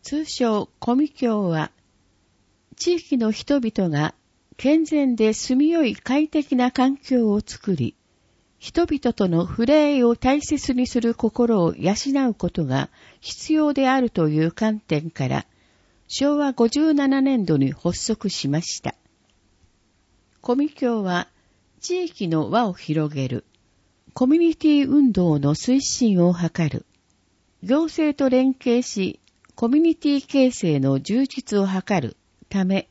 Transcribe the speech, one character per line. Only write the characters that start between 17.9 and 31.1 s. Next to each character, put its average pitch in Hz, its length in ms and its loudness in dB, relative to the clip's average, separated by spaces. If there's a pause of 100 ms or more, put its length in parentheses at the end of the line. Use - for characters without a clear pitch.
足 - 380 -4
し - 180 -6
ま 151 140 -2
し - 180 -10
た。 - 140 -8 (1500)
コ 247 160 -2
ミ 294 140 0
協 233 320 -2
は、 180 260 -4 (520)
地 359 260 -4
域 208 200 -8
の 156 240 -2
輪 226 160 0
を 185 60 -4
広 151 420 -4
げ 135 140 -6
る、 123 160 -8 (680)
コ 254 120 0
ミ 302 120 4
ュ - 20 2
ニ 330 160 2
テ 311 120 0
ィ 285 200 4
運 269 240 4
動 170 260 2
の 143 160 2
推 262 260 0
進 202 440 2
を 180 80 4
図 170 160 -2 (180)
る、 - 200 -6 (760)
行 269 220 0
政 302 320 -2
と 269 140 0
連 262 240 2
携 247 280 0
し、 - 380 -6 (340)
コ 233 140 -2
ミ 294 120 2
ュ - 20 4
ニ 330 120 2
テ 285 220 -2
ィ 269 100 -6
形 262 240 4
成 156 300 0
の 135 200 2
充 233 260 -2